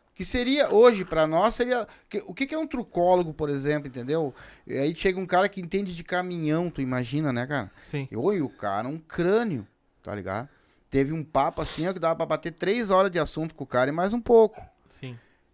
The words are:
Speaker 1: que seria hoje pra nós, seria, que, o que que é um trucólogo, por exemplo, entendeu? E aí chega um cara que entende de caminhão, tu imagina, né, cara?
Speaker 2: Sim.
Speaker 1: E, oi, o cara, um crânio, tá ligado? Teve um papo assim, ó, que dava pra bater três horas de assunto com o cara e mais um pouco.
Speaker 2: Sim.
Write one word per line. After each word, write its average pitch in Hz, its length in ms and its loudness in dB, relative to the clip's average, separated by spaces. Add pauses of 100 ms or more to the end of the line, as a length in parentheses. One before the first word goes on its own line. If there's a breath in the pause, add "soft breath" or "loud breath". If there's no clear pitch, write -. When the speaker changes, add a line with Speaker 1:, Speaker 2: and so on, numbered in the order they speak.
(140 soft breath)
Speaker 1:
que 180 100 -8
seria 254 480 0
hoje 214 320 6
pra 160 220 2
nós, 165 300 2
seria, 247 280 0 (240 loud breath)
que, - 200 -6
o 190 40 -10
que 269 140 -4
que 294 80 -8
é 311 40 -2
um 320 80 -4
trucólogo, 180 680 0
por 151 160 -4
exemplo, 143 380 -2
entendeu? 131 440 -4 (360 loud breath)
E 123 100 -4
aí 147 160 0
chega 185 240 0
um 190 80 -4
cara 185 220 4
que 196 120 -14
entende 180 360 -4
de 165 80 -14
caminhão, 175 680 -2
tu 151 100 -8
imagina, 127 520 -2
né, 120 120 -2
cara? 127 280 -4 (100)
Speaker 2:
Sim. 139 260 -8
Speaker 1:
E, - 80 -10
oi, 175 240 2
o 135 80 -2
cara, 104 380 -4
um 151 120 -6
crânio, 175 680 -2 (340)
tá 92 140 -10
ligado? 101 340 -6 (420 soft breath)
Teve 135 200 2
um 160 140 -4
papo 156 380 0
assim, 156 260 -4
ó, 190 60 -2
que 180 40 -10
dava 165 180 0
pra 160 100 -4
bater 151 260 -4
três 202 380 -2
horas 190 200 4
de 175 80 -4
assunto 156 360 -4
com 143 100 -10
o - 20 -14
cara 127 220 2
e 143 60 -2
mais 180 180 0
um 240 80 0
pouco. 226 400 6 (320)
Speaker 2:
Sim. 123 260 -14 (360 soft breath)